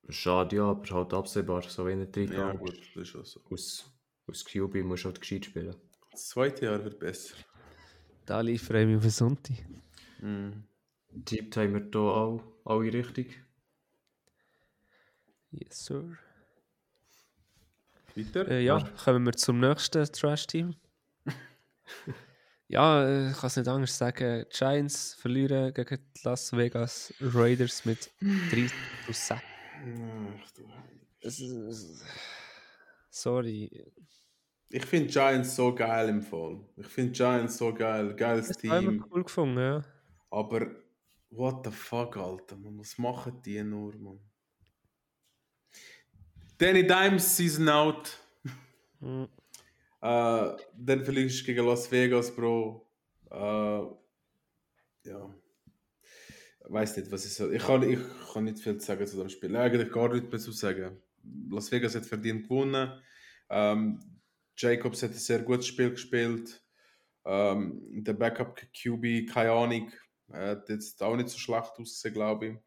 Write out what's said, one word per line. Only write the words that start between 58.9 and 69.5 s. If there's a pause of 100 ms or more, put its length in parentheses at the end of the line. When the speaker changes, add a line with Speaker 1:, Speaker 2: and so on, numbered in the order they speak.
Speaker 2:
zu
dem
Spiel.
Eigentlich
gar
nichts
mehr
zu
sagen. (480)
Las
Vegas
hat
verdient
gewonnen. (520)
Ähm, (560)
Jacobs
hat
ein
sehr
gutes
Spiel
gespielt. (640)
Ähm,
der
Backup (140)
Q
B,
keine